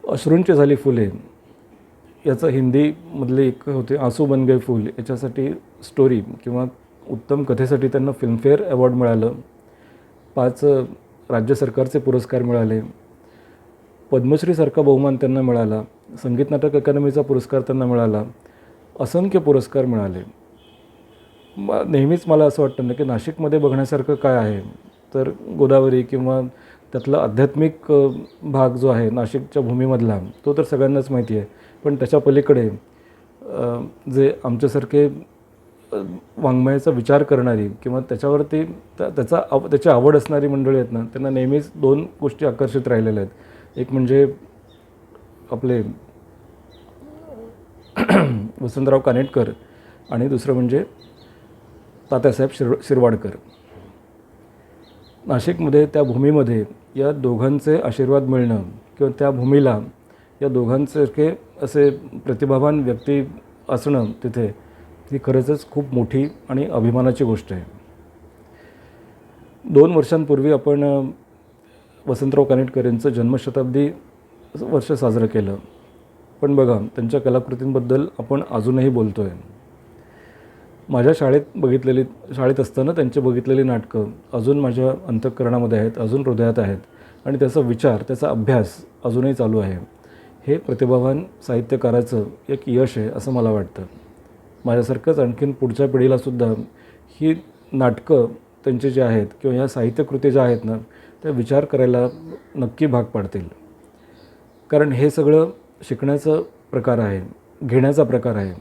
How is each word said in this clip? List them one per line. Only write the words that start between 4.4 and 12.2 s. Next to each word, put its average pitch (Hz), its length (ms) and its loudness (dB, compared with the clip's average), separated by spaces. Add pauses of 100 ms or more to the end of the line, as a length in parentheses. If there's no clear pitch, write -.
गए 127 120 4
फूल, 117 300 -2
याच्यासाठी 131 680 -6 (300)
स्टोरी 127 380 2
किंवा 123 440 -6 (440)
उत्तम 143 340 -4
कथेसाठी 131 440 0
त्यांना 135 240 0
फिल्मफेअर 127 520 2
अवॉर्ड 127 300 2
मिळालं. 117 400 0 (1000)
पाच, 127 300 0
अ, 135 180 4 (460)
राज्य 117 260 0
सरकारचे 131 440 -2
पुरस्कार 123 420 -2